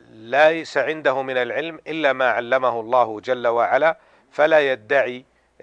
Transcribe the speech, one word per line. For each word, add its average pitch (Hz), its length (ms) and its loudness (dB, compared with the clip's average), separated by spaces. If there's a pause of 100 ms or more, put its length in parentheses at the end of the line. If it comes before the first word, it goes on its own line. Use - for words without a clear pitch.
ليس 143 680 0
عنده 143 440 0
من 131 160 -4
العلم 131 500 -4
إلا 151 260 0
ما 131 180 0
علمه 120 480 0
الله 113 400 0
جل 123 280 -4
وعلا، 117 500 0 (340)
فلا 151 400 2
يدعي 127 540 -2 (380)